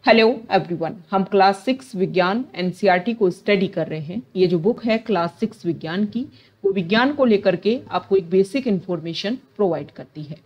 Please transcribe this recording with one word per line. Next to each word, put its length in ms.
Hello 260
everyone, 320
हम 140
class 320
six 380
विज्ञान 500
एनसीईआरटी 600
को 160
study 380
कर 180
रहे 140
हैं। 220
ये 100
जो 120
book 260
है 140
class 420
six 260
विज्ञान 380
की, 220
वो 80
विज्ञान 400
को 120
लेकर 320
के 240
आपको 260
एक 140
basic 360
information 680
provide 560
करती 320
है। 240